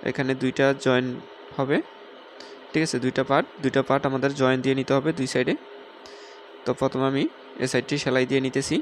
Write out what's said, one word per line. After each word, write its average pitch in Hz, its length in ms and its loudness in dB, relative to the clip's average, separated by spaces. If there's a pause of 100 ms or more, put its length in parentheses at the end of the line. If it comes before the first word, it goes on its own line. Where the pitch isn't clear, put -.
এখানে 131 220 -2 (100)
দুইটা 131 240 2 (200)
জয়েন 127 220 4 (500)
হবে, 143 200 0 (920)
ঠিক 156 160 2
আছে? 139 180 -2
দুইটা 131 240 2
পার্ট, 143 160 4 (180)
দুইটা 135 260 2
পার্ট 135 200 2
আমাদের 135 300 0
জয়েন 131 240 4
দিয়ে 135 160 4
নিতে 131 180 0
হবে 139 120 2 (100)
দুই 131 140 0
সাইডে। 127 200 2 (1120)
তো - 40 -2 (100)
প্রথমে 131 320 0
আমি 139 120 0 (400)
এই 131 80 0
সাইডটি 127 320 0
সেলাই 127 260 2
দিয়ে 135 160 4
নিতেছি। 135 360 -2